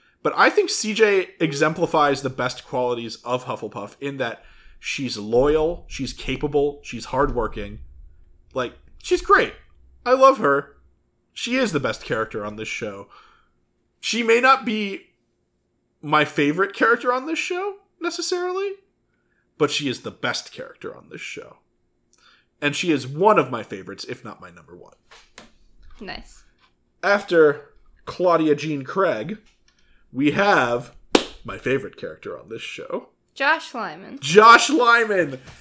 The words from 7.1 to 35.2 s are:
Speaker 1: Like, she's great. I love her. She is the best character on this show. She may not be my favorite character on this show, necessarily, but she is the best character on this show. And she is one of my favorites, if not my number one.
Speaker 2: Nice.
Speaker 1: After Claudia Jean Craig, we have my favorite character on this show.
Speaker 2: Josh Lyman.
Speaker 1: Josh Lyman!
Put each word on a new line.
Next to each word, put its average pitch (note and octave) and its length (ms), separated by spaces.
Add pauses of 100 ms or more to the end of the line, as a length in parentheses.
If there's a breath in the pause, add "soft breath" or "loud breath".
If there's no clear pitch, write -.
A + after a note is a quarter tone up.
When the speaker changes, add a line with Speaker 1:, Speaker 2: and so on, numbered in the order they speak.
Speaker 1:
Like, B2 200 (300)
she's - 180
great. - 320 (520)
I B3 80
love C4 260
her. C#3+ 380 (560)
She A#3+ 240
is A3 160
the C#3+ 60
best A#2+ 240
character A2 420
on G#2+ 100
this A2 140
show. G2+ 380 (920 soft breath)
She A#3 240
may A3+ 160
not C4 260
be G#3+ 420 (960)
my D3+ 220
favorite D#3 500
character A#3+ 380
on C4 140
this D#4+ 140
show, G4 380 (220)
necessarily, F4+ 760 (840)
but C#3+ 140
she C#3+ 180
is A#2+ 120
the G#2+ 100
best - 420
character - 420
on - 140
this - 120
show. - 360 (1040 soft breath)
And C#3+ 140
she F3 160
is B2+ 140
one F3+ 320
of C3 140
my A2+ 120
favorites, F#2+ 420
if B2 180
not A2 160
my F2+ 100
number F2 280
one. F2+ 160 (1040)
Speaker 2:
Nice. - 440 (600)
Speaker 1:
After E3+ 680 (360)
Claudia D#3+ 500
Jean C#3+ 280
Craig, D#3+ 560 (720)
we C#3+ 200
have C#3 640 (480)
my G2 140
favorite B2 400
character E2 420
on F2 100
this A2 120
show. - 480 (240)
Speaker 2:
Josh D#4 400
Lyman. F#3+ 480
Speaker 1:
Josh G#3+ 480
Lyman! A3 720 (200 soft breath)